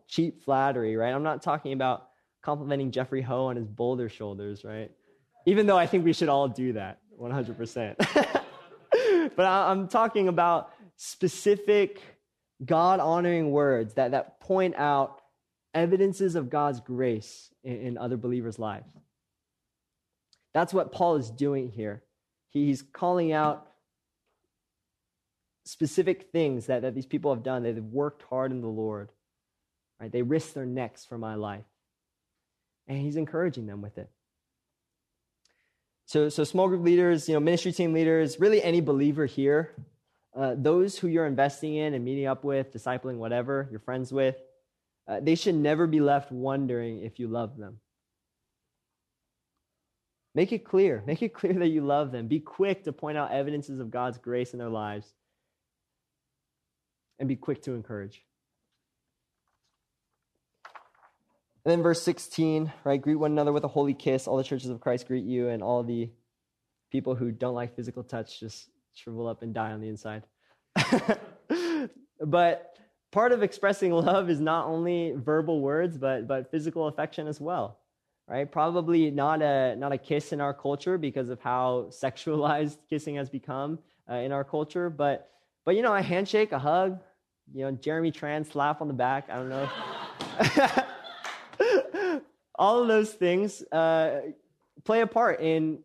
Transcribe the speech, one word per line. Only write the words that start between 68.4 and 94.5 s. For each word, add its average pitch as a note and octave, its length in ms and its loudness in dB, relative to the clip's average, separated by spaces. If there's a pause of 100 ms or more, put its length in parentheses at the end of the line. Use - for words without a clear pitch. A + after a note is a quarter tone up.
shrivel A#2 320 -10
up A#2 160 -10
and A2+ 100 -10
die A2 180 -4
on G#2+ 80 -10
the G#2+ 80 -10
inside. G#2+ 360 -12 (520)
<laughs> - 440 0 (1000)
But E3 560 0 (340)
part A#3 200 4
of A3+ 120 4
expressing G3 480 0
love F3 380 2
is D3+ 100 0
not D#3 280 0
only E3 480 -2
verbal D3+ 440 0
words, D#3 380 -2
but, B2+ 300 -2
but C3 240 -4
physical D#3+ 360 -4
affection D3+ 400 -6
as D3+ 140 -8
well, D#3 380 -6 (480)
right? C#3 220 -4
Probably E3 600 2
not D3 320 2
a, C3+ 340 2
not C#3 160 -4
a C3+ 60 -2
kiss - 340 -4
in D3 80 -4
our C#3+ 140 -2
culture C#3+ 440 -2
because C3+ 320 -4
of A#2+ 120 -10
how B2 480 0
sexualized D3 920 0
<laughs> - 60 -20
kissing D3 260 -4
has C#3 140 -6
become, C#3 500 -6 (300)
uh, A#2+ 60 -4
in B2+ 160 -4
our C#3 120 -2
culture. D#3 460 -4
But, C#3+ 400 -2 (360)
but, F3+ 100 4
you A3+ 60 2
know, A3 140 2
a G3 60 2
handshake, G3+ 500 0
a C#3 80 -2
hug, F3+ 400 2 (540)
you C3+ 100 -6
know, C3+ 80 -4
Jeremy D#3 400 -2
Tran's D3+ 380 -6
slap D3 320 0
on D3+ 60 -6
the C#3 60 -4
back, C3 360 -2
I - 60 -10
don't B2+ 140 -8
know. C#3 200 -4 (2500)
<laughs> C4 60 -4 (340)
All A3+ 260 6
of A#3+ 60 4
those G#3+ 240 4
things, F#3 600 0
uh, D#3+ 500 2 (640)